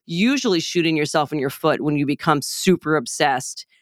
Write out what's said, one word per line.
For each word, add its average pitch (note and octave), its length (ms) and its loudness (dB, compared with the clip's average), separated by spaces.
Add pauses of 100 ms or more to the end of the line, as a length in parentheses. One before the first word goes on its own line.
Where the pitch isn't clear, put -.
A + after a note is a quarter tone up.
usually G3+ 540 2
shooting D#3+ 360 0
yourself D3+ 360 0
in D#3 80 -2
your C3+ 100 -2
foot D3+ 300 0
when D3 160 0
you C#3+ 100 0
become D3 360 0
super D#3+ 520 0
obsessed C#3 720 -2 (160)